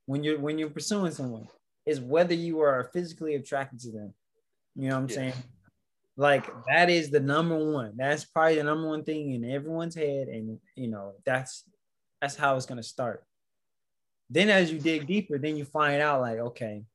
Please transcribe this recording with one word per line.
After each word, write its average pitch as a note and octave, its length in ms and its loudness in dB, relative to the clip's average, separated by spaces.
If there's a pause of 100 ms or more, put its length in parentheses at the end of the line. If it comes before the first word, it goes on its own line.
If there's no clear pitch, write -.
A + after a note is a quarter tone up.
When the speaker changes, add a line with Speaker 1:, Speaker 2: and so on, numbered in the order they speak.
Speaker 1:
when C#3+ 180 -2
you're, D3+ 140 2
when D3+ 200 -2
you're D#3 120 -4
pursuing F3 420 -2
someone, B2 340 -8 (400)
is D3 140 0
whether E3 340 4
you E3+ 260 -2
are C3+ 320 2
physically E3 440 -4
attracted C3+ 440 -6
to A#2+ 120 -12
them. G#2 220 -12 (600)
You C3+ 140 -4
know C3+ 80 0
what C3 60 -2
I'm C3+ 60 -4
Speaker 2:
Yes. B2+ 80 -6
Speaker 1:
saying? C3 180 -4 (840)
Like, C#3 340 4 (160)
that E3+ 240 6
is D#3+ 200 2
the C#3+ 100 4
number D#3 360 2
one. C#3+ 400 -2
That's C#3+ 280 0
probably D#3+ 320 4
the D3+ 80 2
number D#3 240 0
one D#3 160 -4
thing D3+ 260 -4
in A#2+ 140 -4
everyone's D#3+ 500 -6
head, C#3 340 -2
and, A2 300 -8 (160)
you B2+ 140 -6
know, G2+ 260 -8 (100)
that's, C3 440 -4 (520)
that's C#3 160 -4
how C#3 200 2
it's C3 100 -4
gonna B2 160 -10
start. A#2 420 -6 (1040)
Then E3+ 200 4
as F#3 220 6
you D#3+ 60 -4
dig D3+ 280 0
deeper, F#3 320 0
then D3+ 180 -2
you D3 80 -6
find C#3+ 380 2
out, D3 180 2
like, A2+ 180 -2
okay, A2+ 460 -6 (100)